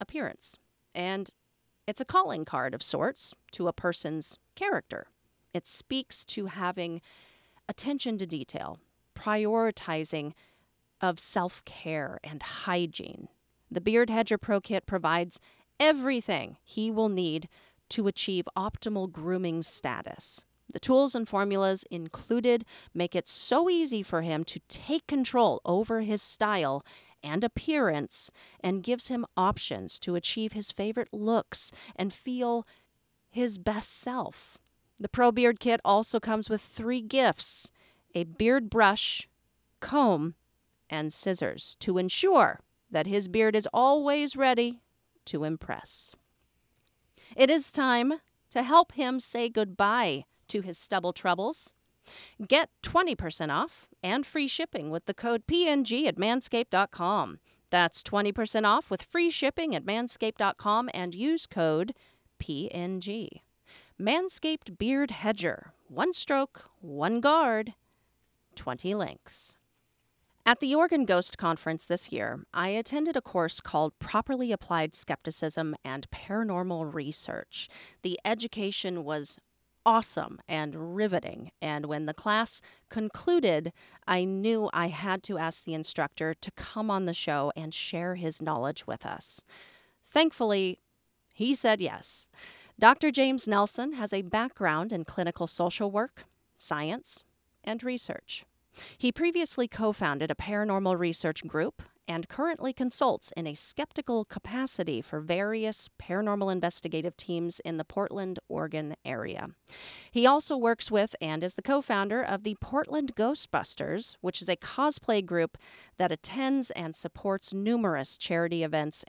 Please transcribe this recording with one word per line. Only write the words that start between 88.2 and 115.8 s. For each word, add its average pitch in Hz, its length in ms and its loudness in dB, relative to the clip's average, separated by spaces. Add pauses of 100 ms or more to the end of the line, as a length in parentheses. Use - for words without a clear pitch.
knowledge 151 460 -2
with - 180 -8
us. - 380 -8 (580)
Thankfully, 208 800 2 (560)
he 240 180 0
said 220 280 2
yes. - 480 -6 (500)
Doctor 269 320 8
James 262 380 2
Nelson 214 460 2
has 214 180 -4
a 196 100 -2
background 196 720 0
in 170 120 -4
clinical 175 440 -4
social 180 420 0
work, 214 360 -4 (300)
science, 156 680 -6 (400)
and 226 180 -4
research. - 600 -6 (520)
He 247 140 2
previously 330 560 0
co-founded 170 640 0
a 196 60 -2
paranormal 196 600 0
research 165 500 -2
group 160 360 -2 (260)
and 220 200 -4
currently 294 440 -2
consults - 640 0
in 165 100 -4
a 147 80 -6
skeptical 240 680 -4
capacity 196 800 -4
for 151 180 -8
various 214 680 -2 (120)
paranormal 202 500 0
investigative 170 640 -2
teams 170 440 -4
in 165 160 -6
the 156 80 -4
Portland, 190 640 -4
Oregon 156 560 -4
area. 131 460 -6 (600)
He 240 160 4
also 285 300 6
works 233 340 2
with 214 300 2
and 160 240 -2
is 180 100 -4
the - 80 -6
co-founder 233 600 0
of 196 220 -2
the 214 180 -2
Portland 285 520 -2
Ghostbusters, 214 1080 -2
which 180 180 -2
is - 80 -4
a 180 80 2
cosplay 254 680 0
group 170 340 0 (400)